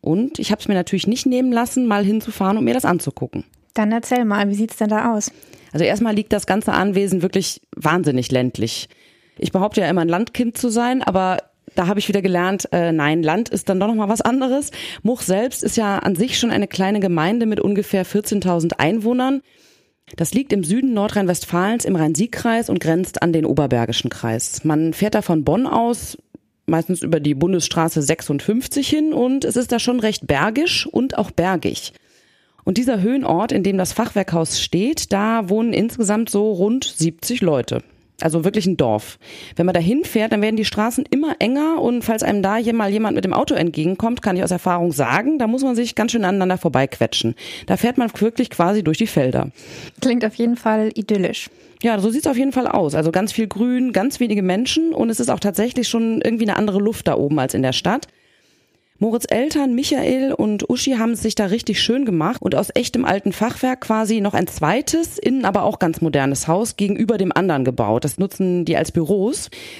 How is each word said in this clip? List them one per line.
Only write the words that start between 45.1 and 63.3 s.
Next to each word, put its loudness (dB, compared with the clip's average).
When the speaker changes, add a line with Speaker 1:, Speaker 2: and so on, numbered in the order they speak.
Speaker 1:
da 0
muss 0
man 0
sich -2
ganz 0
schön 0
aneinander 2
vorbeiquetschen. 0
Da 0
fährt 0
man 2
wirklich 0
quasi 2
durch 0
die 2
Felder. 0
Speaker 2:
Klingt 2
auf -2
jeden 0
Fall 0
idyllisch. -2
Speaker 1:
Ja, 2
so 2
sieht's 0
auf 0
jeden 2
Fall 0
aus. 2
Also 2
ganz 0
viel 0
Grün, 0
ganz 0
wenige 2
Menschen 0
und 0
es -2
ist 0
auch -2
tatsächlich 0
schon 0
irgendwie 2
eine 0
andere 2
Luft 0
da 2
oben 2
als -2
in 2
der 2
Stadt. -2
Moritz' 0
Eltern, 0
Michael 0
und -2
Uschi, 0
haben 0
es -4
sich -2
da 0
richtig -2
schön 0
gemacht 0
und -2
aus 0
echtem 0
alten 0